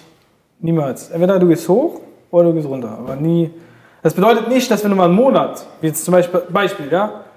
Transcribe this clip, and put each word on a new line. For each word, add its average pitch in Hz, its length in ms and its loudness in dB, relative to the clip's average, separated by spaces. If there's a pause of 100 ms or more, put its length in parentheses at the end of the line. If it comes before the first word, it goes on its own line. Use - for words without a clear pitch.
(600)
Niemals. 156 500 -4
Entweder 180 300 0
du 180 80 4
gehst 156 200 2
hoch 247 340 0 (280)
oder 175 200 4
du 165 40 0
gehst 156 140 -4
runter. 120 320 -10
Aber 131 160 -10
nie. 165 340 0 (540)
Das 160 100 2
bedeutet 220 340 2
nicht, 254 220 0
dass 208 140 0
wenn 208 80 0
du 190 60 0
mal 180 80 4
einen 175 100 4
Monat, 220 500 0 (160)
wie 160 60 -2
jetzt 151 180 -6
zum 175 60 -2
Beispiel, 180 380 2
Beispiel, 180 420 -4
ja, 202 300 -4 (160)